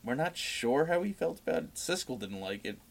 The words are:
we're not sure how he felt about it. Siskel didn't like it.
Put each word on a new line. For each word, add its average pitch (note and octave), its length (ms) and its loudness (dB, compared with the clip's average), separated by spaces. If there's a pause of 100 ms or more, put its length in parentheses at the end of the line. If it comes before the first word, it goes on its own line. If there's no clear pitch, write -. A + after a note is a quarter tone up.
we're A#2+ 120 2
not E3+ 220 0
sure C3 480 2
how F3 180 2
he G3+ 100 -2
felt - 260 -2
about - 240 0
it. - 120 -12
Siskel - 440 -2
didn't G2 220 -8
like G2 240 -6
it. G#2 120 -4 (140)